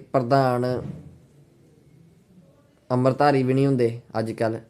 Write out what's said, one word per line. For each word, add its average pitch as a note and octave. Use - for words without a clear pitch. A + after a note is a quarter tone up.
ਪ੍ਰਧਾਨ B2+
ਅੰਮ੍ਰਿਤਧਾਰੀ C3
ਵੀ B2+
ਨਹੀਂ C3+
ਹੁੰਦੇ A#2+
ਅੱਜ A2
ਕੱਲ੍ਹ A2+